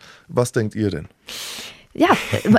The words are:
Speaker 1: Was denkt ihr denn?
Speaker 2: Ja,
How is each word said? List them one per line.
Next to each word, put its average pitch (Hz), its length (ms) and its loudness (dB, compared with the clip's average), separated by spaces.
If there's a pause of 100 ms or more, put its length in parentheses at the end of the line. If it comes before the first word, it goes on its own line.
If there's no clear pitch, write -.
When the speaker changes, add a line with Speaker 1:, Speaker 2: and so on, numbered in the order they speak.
(280)
Speaker 1:
Was 123 240 0
denkt 107 240 -2
ihr 104 140 0
denn? 78 180 -6 (880)
Speaker 2:
Ja, 339 140 4 (500)